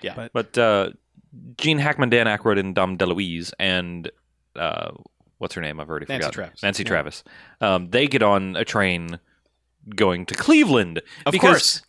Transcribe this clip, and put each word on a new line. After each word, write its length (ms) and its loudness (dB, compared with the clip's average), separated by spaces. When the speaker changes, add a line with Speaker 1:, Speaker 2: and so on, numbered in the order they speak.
Speaker 1:
Yeah. 160 -8
Speaker 2:
But 160 -12
Speaker 3:
But, 240 -4
uh, 320 4
Gene 220 2
Hackman, 300 0
Dan 160 4
Aykroyd, 340 2
and 160 -2
Dom 220 0
DeLuise, 600 -2
and, 540 -4
uh, 340 -4
what's 180 -10
her 60 -8
name? 180 -8
I've 100 -12
already 200 -8
Speaker 1:
Nancy 140 -6
Speaker 3:
forgotten. 100 -6
Speaker 1:
Travis. 300 -14
Speaker 3:
Nancy 200 -2
Speaker 2:
Yeah. 60 -8
Speaker 3:
Travis. 340 -4
Um, 300 0
they 160 2
get 140 0
on 360 2
a 80 -2
train 540 -2
going 320 2
to 80 -8
Cleveland 680 2
Speaker 1:
Of 60 0
Speaker 3:
because 180 4
Speaker 1:
course. 400 4